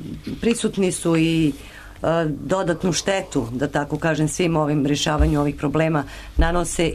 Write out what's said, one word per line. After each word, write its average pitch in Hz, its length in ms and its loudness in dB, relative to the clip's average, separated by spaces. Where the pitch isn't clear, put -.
prisutni 196 500 0
su 165 260 0
i 160 340 4
dodatnu 170 640 0
štetu, 180 580 -2
da 127 160 -2
tako 147 300 -2
kažem, 151 300 0
svim 165 280 0
ovim 151 300 2
rješavanju 151 540 2
ovih 147 160 0
problema 156 480 0
nanose 170 580 2